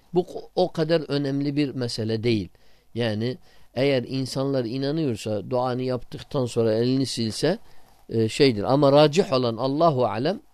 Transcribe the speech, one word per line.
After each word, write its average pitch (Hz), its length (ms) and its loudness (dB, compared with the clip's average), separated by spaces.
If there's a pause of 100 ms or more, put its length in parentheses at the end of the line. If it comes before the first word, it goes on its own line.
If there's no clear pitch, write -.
(140)
Bu 175 60 4
ko-, - 340 -8
o 180 180 0
kadar 160 360 2
önemli 143 480 -2
bir 143 180 -2
mesele 113 480 -4
değil. 110 260 0 (460)
Yani 113 440 -2 (360)
eğer 135 280 2
insanlar 131 640 -2
inanıyorsa, 123 840 -4
duanı 127 320 0
yaptıktan 127 640 -4
sonra 113 280 2
elini 127 320 2
silse, 120 520 -2 (500)
e, 113 200 0
şeydir. 120 340 2
Ama 139 300 4
racih 151 400 4
olan, 123 240 0
Allahu 135 500 2
alem 127 340 -4 (120)